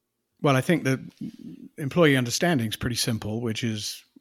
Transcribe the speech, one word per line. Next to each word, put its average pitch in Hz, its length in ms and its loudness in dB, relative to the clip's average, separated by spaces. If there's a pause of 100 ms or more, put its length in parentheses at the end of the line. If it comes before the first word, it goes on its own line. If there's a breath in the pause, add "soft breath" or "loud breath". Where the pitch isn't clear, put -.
(420)
Well, 143 140 4
I 131 40 2
think 165 220 2
that 131 160 0 (800)
employee 147 380 4
understanding 123 500 2
is 107 100 -6
pretty 120 200 -4
simple, 110 440 -2
which 113 220 -4
is 107 400 -6 (180)